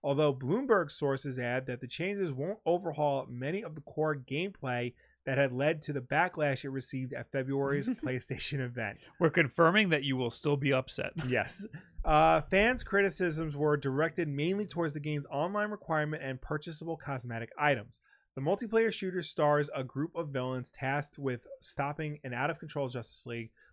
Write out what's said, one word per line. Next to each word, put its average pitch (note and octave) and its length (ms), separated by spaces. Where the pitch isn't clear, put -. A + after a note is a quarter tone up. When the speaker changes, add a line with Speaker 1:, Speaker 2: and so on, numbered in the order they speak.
Speaker 1:
although C#3+ 300
Bloomberg F3 580
sources C3+ 480
add B2 280
that B2 120
the B2+ 80
changes F#3 460
won't D3 320
overhaul D3+ 640
many C3 340
of D#3 120
the D#3 60
core D3+ 360
gameplay C3 760
that C3+ 120
had C#3 160
led D3+ 280
to D3+ 120
the C#3 80
backlash D3 640
it C#3 40
received C3 440
at B2 180
February's C#3 560
Speaker 2:
<laughs> B3 160
Speaker 1:
PlayStation C3 560
event. A#2+ 380
Speaker 2:
We're F3+ 80
confirming E3+ 600
that D3 140
you C3+ 140
will B2 140
still C#3+ 260
be C#3 160
upset. C3+ 460
<laughs> D3+ 80
Speaker 1:
Yes. A#2 380
Uh, D#3+ 380
fans' A3 420
criticisms E3 720
were D3 220
directed D3+ 500
mainly E3 380
towards E3 260
the D3+ 80
game's D3 280
online G3 440
requirement D#3 500
and C3+ 200
purchasable D#3 560
cosmetic A#2+ 600
items. C#3 440
The C3+ 60
multiplayer G#3 500
shooter F#3 300
stars D3 520
a C3+ 120
group C#3 280
of E3+ 140
villains B2+ 440
tasked C#3 460
with C3 300
stopping D3 640
an B2 80
out-of-control D3 560
Justice A#2+ 360
League, A#2 260